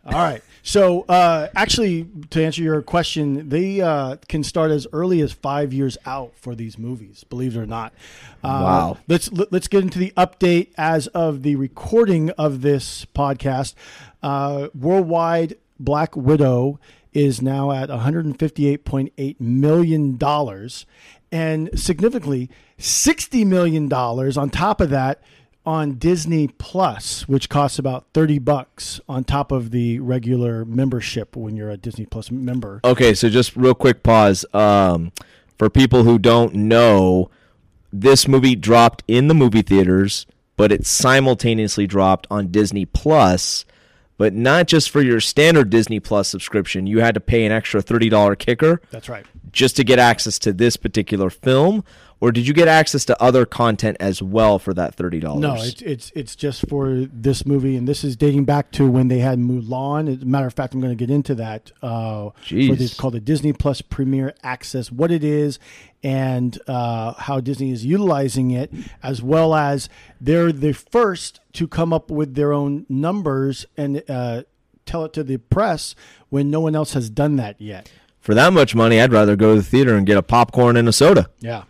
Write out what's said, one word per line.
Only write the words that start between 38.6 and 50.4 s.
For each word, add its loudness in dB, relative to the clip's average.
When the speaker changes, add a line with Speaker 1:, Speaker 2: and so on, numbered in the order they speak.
Speaker 2:
in 2
the 6
movie 4
theaters, 2
but 4
it 0
simultaneously 2
dropped 2
on -4
Disney 0
Plus, 2
but 2
not 2
just 2
for 2
your 2
standard 4
Disney 2
Plus -2
subscription. -6
You 0
had 2
to -4
pay 0
an 0
extra -2
thirty 0
dollar 4
kicker 0
Speaker 1:
That's -16
right. -14
Speaker 2:
just 2
to 2
get 4
access 2
to -2